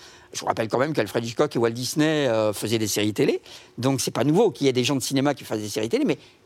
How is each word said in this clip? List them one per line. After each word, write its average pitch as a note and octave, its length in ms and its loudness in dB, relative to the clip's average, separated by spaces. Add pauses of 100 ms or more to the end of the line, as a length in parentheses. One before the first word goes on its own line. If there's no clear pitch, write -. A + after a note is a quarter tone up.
(320)
Je - 80 -8
vous - 80 -8
rappelle A2+ 200 0
quand A#2 100 -2
même D3 140 2
qu'Alfred A#2 320 0
Hitchcock D3 320 0
et - 20 2
Walt A#2 120 2
Disney, D3 580 0
euh, A2 240 2
faisaient A2 260 -2
des A2 100 0
séries G#2 260 0
télé. A#3+ 260 2 (380)
Donc, C3 240 0
c'est - 80 -2
pas A#2+ 140 -2
nouveau E3+ 260 4
qu'il C#3 160 -2
y - 20 6
ait C3 60 2
des B2 100 2
gens C#3 120 0
de B2+ 40 -2
cinéma C3+ 320 0
qui - 120 -8
fassent A2+ 160 -4
des G#2 80 -8
séries A2 200 -4
télé, C#4+ 160 0
mais E3+ 140 0 (280)